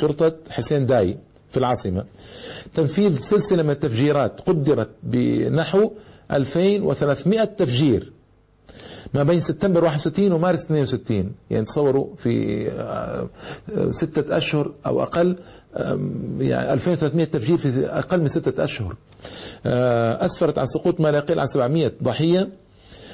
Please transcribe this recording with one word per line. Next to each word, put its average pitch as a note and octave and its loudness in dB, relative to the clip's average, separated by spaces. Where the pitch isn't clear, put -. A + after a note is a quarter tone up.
شرطة D3+ 2
حسين C3+ 0
داي A2 2
في - -6
العاصمة، A#2 0
تنفيذ D#3+ 2
سلسلة F#3+ 2
من D3+ 2
التفجيرات C3+ 0
قدرت C#3 2
بنحو B2+ 2
ألفين F3+ 2
وثلاثمائة D3+ 0
تفجير C3+ 2
ما C#3+ 2
بين E3 4
سبتمبر E3+ 2
واحد D3+ 2
وستين F3+ 2
ومارس E3+ 2
اثنين D3+ 0
وستين، A2+ -2
يعني A2 0
تصوروا C#3 2
في، A2+ -2
آه، - -6
آه، - 0
ستة D#3 -2
أشهر D3 0
أو C3 0
أقل، F3+ 0
آم، C3 -4
يعني B2+ 0
ألفين F3 0
وثلاثمية D#3 0
تفجير D#3 0
في C3+ 0
أقل F3 -2
من D3 2
ستة D#3 0
أشهر. G2+ -6
آه، B2 2
أسفرت E3+ 0
عن C3 0
سقوط E3 -2
ما D#3 4
لا D3 2
يقل D#3 0
عن C#3 0
سبعمية C3+ 2
ضحية. E3 2